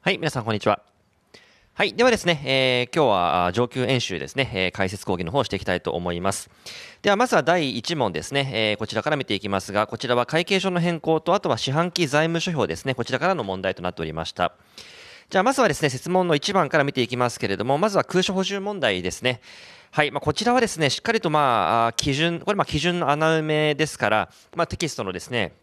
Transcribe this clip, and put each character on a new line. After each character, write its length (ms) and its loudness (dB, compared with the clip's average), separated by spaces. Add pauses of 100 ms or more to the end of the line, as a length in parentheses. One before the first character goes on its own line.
は 100 0
い、 60 0
皆 120 -2
さ 120 -4
ん、 40 -6
こ 60 0
ん 20 2
に 60 0
ち 80 0
は。 140 2 (920)
は 120 0
い、 80 -2
で 100 2
は 80 6
で 60 2
す 80 -4
ね、 180 0
え 480 2
ー、 40 -6
今 100 4
日 20 6
は、 380 4
あ 40 2
ー、 40 -2
上 160 0
級 160 -2
演 160 2
習 180 -6
で 80 -8
す 80 -12
ね、 180 -2
え 140 0
ー、 40 -2
解 180 -2
説 160 -10
講 80 0
義 100 -2
の 80 -6
方 80 0
を 60 0
し 40 -10
て 60 -4
い 40 -4
き 40 -10
た 100 -2
い 60 0
と 120 -4
思 200 -4
い 80 -4
ま 140 0
す。 160 -10 (520)
で 80 2
は、 60 4
ま 100 2
ず 100 0
は 80 4
第 340 2
一 180 -4
問 160 0
で 100 -4
す 120 -10
ね、 200 0
え 200 2
ー、 40 -4
こ 80 -4
ち 100 -8
ら 60 0
か 100 -2
ら 40 0
見 80 -4
て 100 -4
い 60 -2
き 80 -8
ま 140 0
す 100 -12
が、 160 2
こ 100 -10
ち 100 -8
ら 80 2
は 100 2
会 180 -2
計 160 0
書 120 -2
の 100 0
変 180 0
更 220 2
と、 120 2
あ 60 2
と 80 -4
は 100 2
四 140 -2
半 200 0
期 160 0
財 180 2
務 160 0
諸 100 -4
表 160 0
で 80 -4
す 100 -14
ね、 100 -2
こ 100 -4
ち 80 -4
ら 60 0
か 80 0
ら 80 2
の 100 -4
問 160 -4
題 140 0
と 60 -14
な 100 -2
っ 20 -12
て 80 -8
お 40 -2
り 60 -6
ま 140 -6
し 80 -12
た。 200 0 (760)
じ 80 0
ゃ 40 4
あ、 20 2
ま 100 4
ず 80 2
は 80 6
で 40 2
す 80 -4
ね、 80 2
設 200 -6
問 180 2
の 80 4
一 160 -2
番 160 2
か 100 2
ら 60 6
見 80 0
て 100 -2
い 60 2
き 80 -6
ま 140 2
す 100 -10
け 80 -2
れ 80 0
ど 80 -4
も、 140 0
ま 120 2
ず 80 0
は 60 2
空 200 0
所 100 -2
補 100 -2
充 160 -4
問 220 -6
題 200 2
で 100 -2
す 100 -12
ね。 180 0 (520)
は 120 0
い、 80 0
ま 60 -6
あ、 40 -4
こ 120 -2
ち 100 -4
ら 100 2
は 60 4
で 80 2
す 120 -6
ね、 100 4
し 100 -4
っ 20 -16
か 120 -2
り 80 0
と、 80 -2
ま 100 2
あ、 480 4
あ 60 0
ー、 20 -8
基 180 0
準、 280 0
こ 100 -2
れ、 60 0
ま 60 2
あ、 20 2
基 140 -4
準 200 0
の 100 0
穴 280 2
埋 60 0
め 320 2
で 100 0
す 120 -10
か 120 0
ら、 200 2 (260)
ま 100 0
あ、 20 -18
テ 80 -10
キ 140 -2
ス 60 -10
ト 80 -6
の 100 -4
で 60 -6
す 100 -14
ね 340 -2